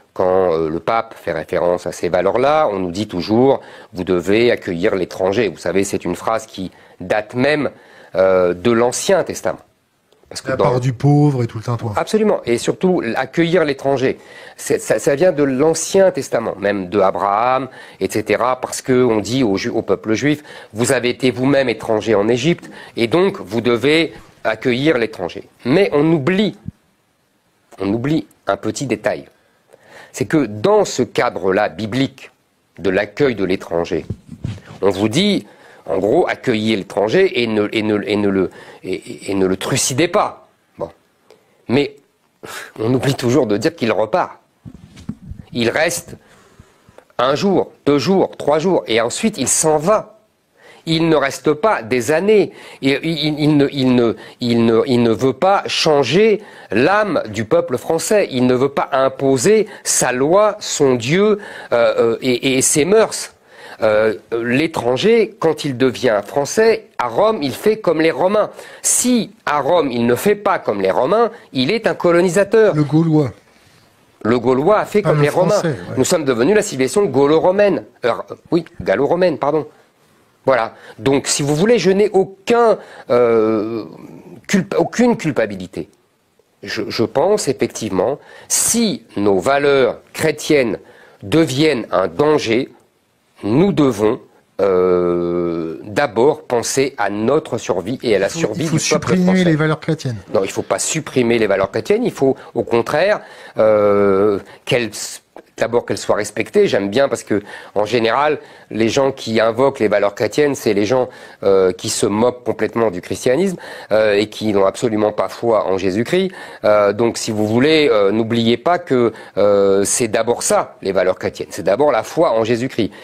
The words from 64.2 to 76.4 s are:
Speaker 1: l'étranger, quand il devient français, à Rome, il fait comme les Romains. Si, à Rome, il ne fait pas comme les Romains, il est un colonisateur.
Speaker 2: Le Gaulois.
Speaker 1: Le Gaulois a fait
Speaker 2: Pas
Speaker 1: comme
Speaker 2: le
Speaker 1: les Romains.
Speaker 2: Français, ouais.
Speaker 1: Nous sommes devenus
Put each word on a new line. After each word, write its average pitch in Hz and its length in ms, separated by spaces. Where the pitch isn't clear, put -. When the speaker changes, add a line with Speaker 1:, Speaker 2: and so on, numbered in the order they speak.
Speaker 1:
l'étranger, 127 1080
quand 156 260
il 139 120
devient 120 500
français, 220 640
à 123 100
Rome, 202 340
il 135 100
fait 214 260
comme 160 220
les 160 100
Romains. 185 400
Si, - 500
à 147 140
Rome, 143 300
il 120 160
ne 120 80
fait 202 200
pas 196 240
comme 104 240
les 92 80
Romains, 170 400
il 131 180
est 220 160
un 170 80
colonisateur. 190 800
Speaker 2:
Le 151 100
Gaulois. 151 460
Speaker 1:
Le 120 160
Gaulois 131 420
a 156 40
fait 208 180
Speaker 2:
Pas 156 80
Speaker 1:
comme 151 80
Speaker 2:
le 147 60
Speaker 1:
les 143 60
Romains. 170 200
Speaker 2:
Français, 180 180
ouais. 117 280
Speaker 1:
Nous 127 80
sommes 160 220
devenus 131 280